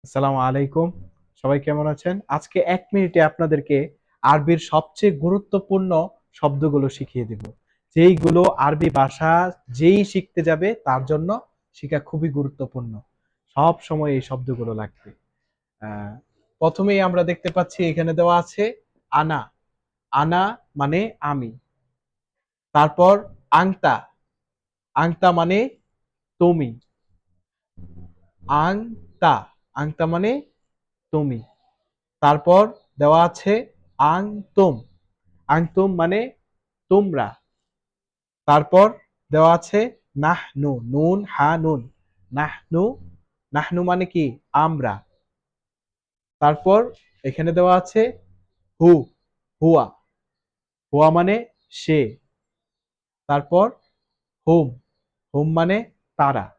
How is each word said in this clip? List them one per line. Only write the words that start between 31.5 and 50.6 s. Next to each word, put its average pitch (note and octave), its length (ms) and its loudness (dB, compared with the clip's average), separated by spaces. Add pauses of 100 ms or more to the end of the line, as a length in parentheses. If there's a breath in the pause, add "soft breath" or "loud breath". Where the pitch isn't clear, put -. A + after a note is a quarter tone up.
তারপর D3+ 400 4 (360)
দেওয়া D3+ 260 4
আছে G3 300 -2 (440)
আংতুম। F#3+ 760 0 (760)
আংতুম E3+ 460 0
মানে F3 260 -2 (720)
তোমরা। F3+ 380 0 (1200)
তারপর D3+ 380 6 (440)
দেওয়া D#3+ 220 6
আছে E3+ 280 0 (360)
নাহনু, C#3+ 640 -4
নুন D3+ 380 0 (100)
হা D3+ 280 0
নুন, D#3+ 240 -2 (520)
নাহনু। D3+ 500 -4 (680)
নাহনু D#3+ 300 -4
মানে F3+ 240 -2
কি? F3 180 -2 (280)
আমরা। C#3+ 420 -2 (1500)
তারপর D#3 380 2 (440)
এখানে D#3+ 280 -4
দেওয়া F3+ 240 4
আছে F#3 260 -2 (800)
হু, E3+ 100 8 (720)
হুয়া। D#3 220 4 (1080)